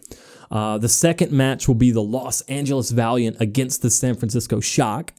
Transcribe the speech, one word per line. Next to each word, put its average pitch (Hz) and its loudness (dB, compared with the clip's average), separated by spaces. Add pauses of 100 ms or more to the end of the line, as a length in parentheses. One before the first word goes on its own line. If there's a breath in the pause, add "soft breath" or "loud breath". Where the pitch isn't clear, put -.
(480 loud breath)
Uh, 107 -2
the 117 0
second 165 2
match 131 2
will 135 4
be 120 6
the 110 2
Los 123 -4
Angeles 135 -2
Valiant 117 2
against 123 -2
the 120 2
San 123 0
Francisco 110 -2
Shock, 120 -2